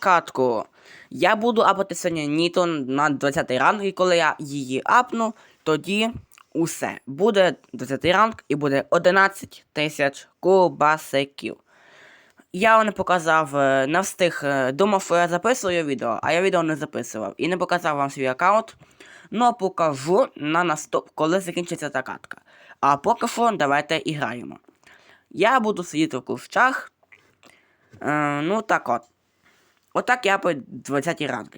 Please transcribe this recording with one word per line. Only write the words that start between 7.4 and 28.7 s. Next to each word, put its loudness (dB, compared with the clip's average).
двадцятий -2
ранг 2
і 0
буде 0
одинадцять 2
тисяч -4
кубасиків. 2
Я 4
вам 4
не -2
показав, 0
е, 4
не 0
встиг, -2
е, 0
думав, 2
що 0
я 4
записую -2
відео, -4
а 0
я 2
відео 2
не -2
записував -8
і -4
не -2
показав -2
вам -2
свій -6
аккаунт. 0
Но 2
покажу 0
на 0
наступ-, -4
коли 0
закінчиться -6
та -4
катка. -14
А 4
поки 0
що 0
давайте 0
і -4
граємо. -8
Я 2
буду -2
сидіти -2
в -12
кущах. -2
Е, -2
ну -2
так -2